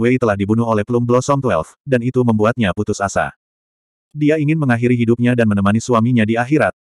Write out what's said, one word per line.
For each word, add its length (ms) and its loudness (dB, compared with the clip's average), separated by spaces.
Wei 160 2
telah 160 0
dibunuh 320 0
oleh 180 0
Plum 220 -2
Blossom 400 0
Twelve, 400 -2
dan 160 0
itu 240 -2
membuatnya 480 0
putus 320 -4
asa. 320 -4
Dia 320 0
ingin 160 0
mengakhiri 400 0
hidupnya 400 0
dan 160 2
menemani 320 0
suaminya 400 2
di 160 -2
akhirat, 320 0